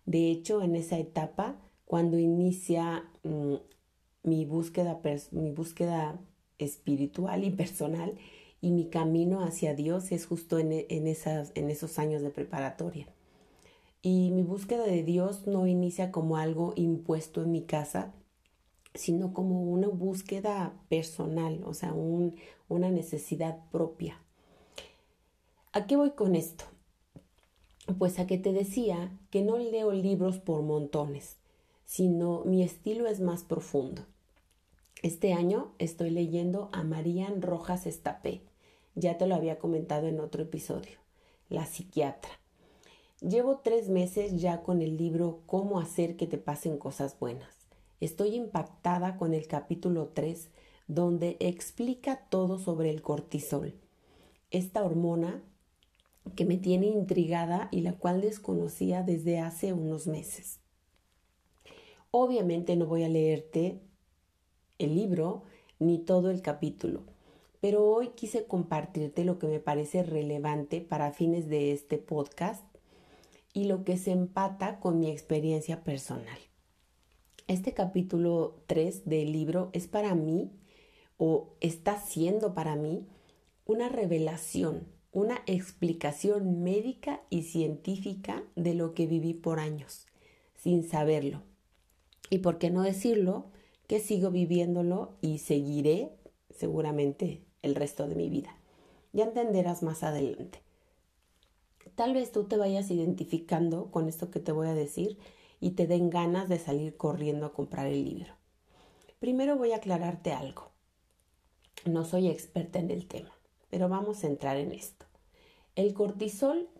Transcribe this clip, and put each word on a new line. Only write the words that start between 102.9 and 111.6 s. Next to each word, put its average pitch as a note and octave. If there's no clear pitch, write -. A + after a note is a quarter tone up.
con D#3+
esto F3
que E3+
te E3
voy D#3+
a D#3+
decir D#3
y F3+
te F3+
den F3
ganas F3
de F3+
salir D3+
corriendo D3+
a D3
comprar C#3
el C#3+
libro. -
Primero C4+
voy A#3
a A3
aclararte F3
algo. -